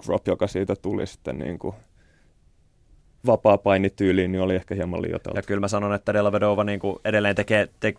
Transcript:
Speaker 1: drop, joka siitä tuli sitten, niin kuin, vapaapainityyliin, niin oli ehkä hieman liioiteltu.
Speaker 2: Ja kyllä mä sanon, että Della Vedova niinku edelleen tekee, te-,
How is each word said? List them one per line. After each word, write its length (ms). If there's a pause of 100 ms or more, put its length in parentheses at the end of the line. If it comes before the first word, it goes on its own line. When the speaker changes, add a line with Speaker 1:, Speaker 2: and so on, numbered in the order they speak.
Speaker 1:
drop, 220
joka 180
siitä 300
tuli 300
sitten, 320
niin 200
kuin, 160 (1500)
vapaapainityyliin, 1040
niin 100
oli 120
ehkä 200
hieman 280
liioiteltu. 360
Speaker 2:
Ja 40
kyllä 180
mä 80
sanon, 260
että 200
Della 180
Vedova 320
niinku 400
edelleen 320
tekee, 320 (120)
te-, 180